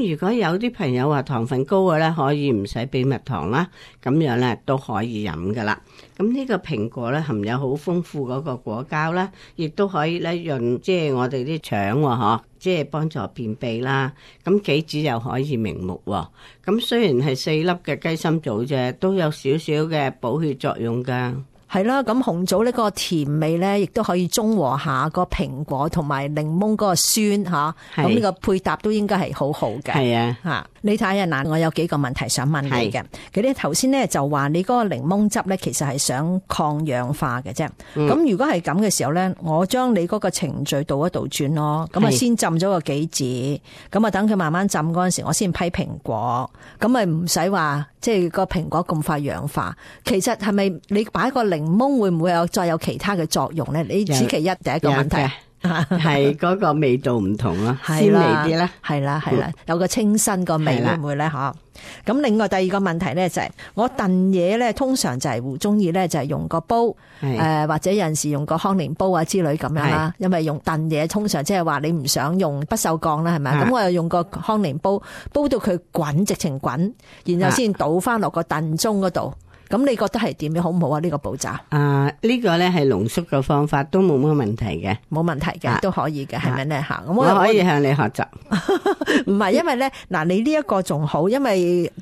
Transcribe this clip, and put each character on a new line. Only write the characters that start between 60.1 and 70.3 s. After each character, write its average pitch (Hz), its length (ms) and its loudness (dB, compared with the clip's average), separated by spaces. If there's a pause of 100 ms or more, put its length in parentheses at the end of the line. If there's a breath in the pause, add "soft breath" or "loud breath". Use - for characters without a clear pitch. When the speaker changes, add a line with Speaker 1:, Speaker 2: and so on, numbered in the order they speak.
Speaker 2:
新 190 280 0
個 165 120 0
味， 156 100 0
Speaker 1:
係 127 180 2
啦。 120 80 2
Speaker 2:
會 - 60 0
唔 151 40 -6
會 143 140 -4
呢？ 147 180 0
嗬。 131 180 -2 (540 loud breath)
咁 262 140 2
另 220 180 2
外 214 80 2
第 196 100 0
二 190 120 2
個 196 100 0
問 180 180 0
題 170 180 -2
呢， 180 140 2
就 156 140 -2
係， 78 60 -4 (260 loud breath)
我 240 160 0
燉 247 180 -2
嘢 185 480 4
呢， 233 160 2
通 262 220 0
常 139 240 -2
就 151 100 -2
係 117 140 -2
會 131 160 -6
鍾 208 200 2
意 185 120 4
呢， 185 160 2
就 160 140 0
係 - 60 -2
用 160 200 -4
個 160 140 -2
煲， 233 240 2 (360 loud breath)
Speaker 1:
係。 127 200 -2
Speaker 2:
誒， 156 260 2
或 156 140 0
者 185 100 0
有 196 160 2
陣 156 140 -2
時 147 80 -2
用 147 180 -2
個 160 100 0
康 196 220 0
寧 147 160 -2
煲 190 160 2
啊 165 140 2
之 190 140 0
類 156 180 2
咁 139 140 -4
樣 151 40 -2
啦。 156 420 0
Speaker 1:
係。 - 80 -4
Speaker 2:
因 185 60 2